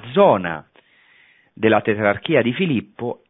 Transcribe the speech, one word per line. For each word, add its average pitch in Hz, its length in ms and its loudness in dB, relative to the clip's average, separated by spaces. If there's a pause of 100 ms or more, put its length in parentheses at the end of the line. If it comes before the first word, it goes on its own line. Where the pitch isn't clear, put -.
(120)
zona 101 520 2 (880)
della 110 280 2
tetrarchia 107 600 0
di 117 100 -2
Filippo 120 760 -6